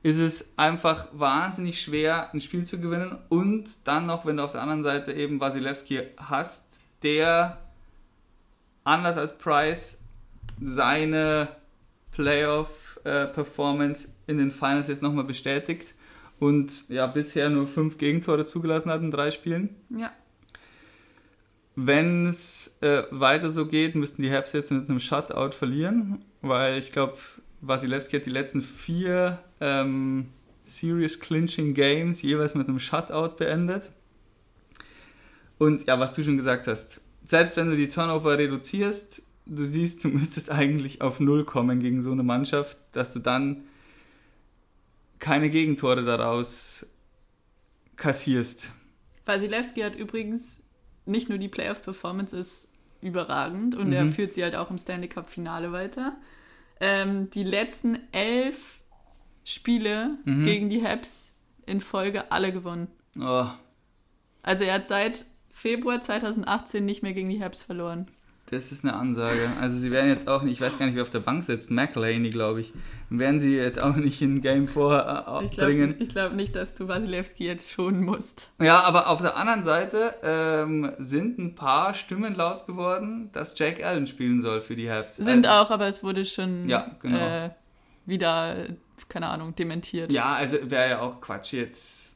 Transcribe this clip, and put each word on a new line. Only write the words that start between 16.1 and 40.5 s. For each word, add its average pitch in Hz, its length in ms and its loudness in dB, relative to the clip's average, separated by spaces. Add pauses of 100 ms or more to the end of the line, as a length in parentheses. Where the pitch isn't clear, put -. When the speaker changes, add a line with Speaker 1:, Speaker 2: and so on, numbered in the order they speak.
Speaker 1:
und 143 320 4 (180)
ja, 127 180 0
bisher 147 420 0
nur 139 180 2
fünf 156 300 0
Gegentore 151 480 2
zugelassen 160 460 -2
hat 160 100 -2
in 160 100 -2
drei 147 200 0
Spielen. 170 440 -4 (140)
Speaker 2:
Ja. 226 220 -8 (1600)
Speaker 1:
Wenn's, 170 1080 2
äh, 143 300 4
weiter 143 400 2
so 156 140 0
geht, 156 300 0
müssten 143 260 -2
die 135 100 0
Habs 135 220 -2
jetzt - 180 -2
mit 135 180 0
einem 127 100 2
Shutout 139 520 -2
verlieren, 190 720 -2 (180)
weil 131 360 2
ich 135 140 -8
glaub, 139 260 0 (440)
Wasilewski 135 560 -2
hat 139 80 -2
die - 60 -4
letzten 135 300 -2
vier, 180 800 0 (220)
ähm, 135 680 0 (380)
Series 165 540 -2
Clinching 160 540 0
Games 151 480 2
jeweils 147 340 2
mit 135 120 0
einem 131 120 0
Shutout 160 580 -4
beendet. 175 540 -2 (1700)
Und 151 300 4
ja, 127 120 4
was 131 140 0
du 156 100 -4
schon 147 140 4
gesagt 127 300 0
hast, - 340 -6 (220)
selbst 170 340 4
wenn 165 120 2
du 156 60 2
die 143 120 4
Turnover 160 500 2
reduzierst, 196 840 -2 (240)
du 147 200 -4
siehst, 165 380 -2
du 151 60 2
müsstest 143 420 -2